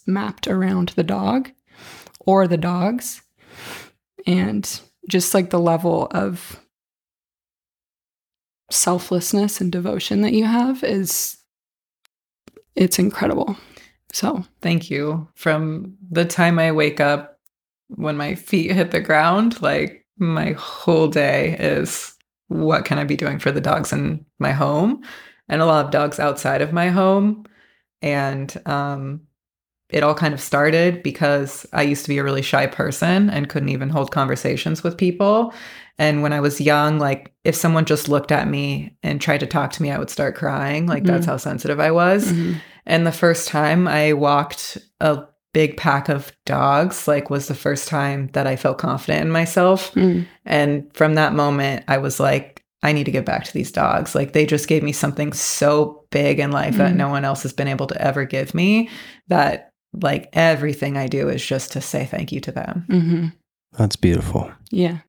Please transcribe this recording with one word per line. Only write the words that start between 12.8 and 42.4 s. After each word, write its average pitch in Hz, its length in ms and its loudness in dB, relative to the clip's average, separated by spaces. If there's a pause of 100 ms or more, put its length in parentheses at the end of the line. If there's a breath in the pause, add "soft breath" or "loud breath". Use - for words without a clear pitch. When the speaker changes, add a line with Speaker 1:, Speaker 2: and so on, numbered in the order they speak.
Speaker 1:
incredible. 202 580 -2 (560 loud breath)
So 202 300 -4 (180)
Speaker 2:
Thank 170 280 -2
you. 151 460 -4
From 156 600 -4 (140)
the 170 160 2
time 170 340 2
I 160 120 4
wake 151 280 2
up, 143 400 0 (480)
when 151 300 -6
my 147 180 -6
feet 175 360 0
hit 175 200 2
the 170 100 0
ground, 180 600 2
like, 147 440 -2 (120)
my 160 340 0
whole 160 560 0
day 147 520 0
is, 147 540 -2 (340)
"What 160 380 0
can 143 140 -2
I 147 60 -2
be 143 120 -2
doing 143 220 -4
for 143 120 0
the 151 100 -2
dogs 147 300 0
in 147 340 -4 (140)
my 135 120 0
home?" 151 500 0 (480 loud breath)
And 151 120 0
a 165 40 4
lot 151 200 4
of 139 60 -8
dogs 147 280 0
outside 139 420 -2
of 151 120 -2
my 170 160 2
home. 196 560 2 (560 soft breath)
And, 139 540 -4 (100)
um, 143 560 -4 (680)
it 147 140 0
all 151 120 4
kind 151 180 0
of 135 60 -6
started 165 640 2
because 143 720 -2
I 151 80 2
used 143 240 0
to - 40 2
be 143 80 2
a 139 60 0
really 139 180 0
shy 135 260 2
person 175 600 2
and 143 200 -2
couldn't 139 200 -2
even 135 200 -2
hold 151 220 -2
conversations 135 720 -2
with 170 140 -4
people. 202 560 2 (440 loud breath)
And 151 260 2
when 147 80 0
I 147 80 0
was 143 220 0
young, 147 360 4
like, 139 360 -4 (100)
if 165 120 2
someone 160 280 2
just 151 240 0
looked 143 240 0
at 143 160 2
me 143 560 -4
and 147 160 -2
tried 147 220 0
to 139 60 -4
talk 143 260 -2
to - 100 -4
me, 143 80 -2
I 139 80 -4
would 135 100 -6
start - 260 -4
crying. 143 520 -2
Like, 147 160 0
that's 170 220 4
Speaker 1:
Mm-hmm. 165 60 0
Speaker 2:
how 135 60 -2
sensitive 143 440 -4
I 156 100 2
was. 185 400 4
Speaker 1:
Mm-hmm. 170 220 0 (320 loud breath)